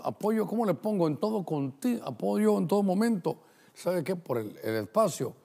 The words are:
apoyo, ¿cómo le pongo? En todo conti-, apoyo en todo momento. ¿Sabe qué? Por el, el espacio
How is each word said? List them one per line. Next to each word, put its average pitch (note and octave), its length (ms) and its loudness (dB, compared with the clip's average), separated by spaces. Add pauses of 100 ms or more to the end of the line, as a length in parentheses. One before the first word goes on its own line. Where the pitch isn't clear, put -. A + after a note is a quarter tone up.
apoyo, G#3 440 0
¿cómo A3 200 -2
le F3+ 80 4
pongo? G3+ 320 0
En D3+ 120 0
todo G#3+ 260 -2
conti-, D#3+ 580 -2
apoyo G#3 560 2
en F#3 80 0
todo G3+ 160 2
momento. G3 560 0 (360)
¿Sabe F3 280 -2
qué? F#3 140 -2
Por C3+ 220 -2
el, G#2+ 260 -6
el A2+ 100 0
espacio B2+ 600 0 (100)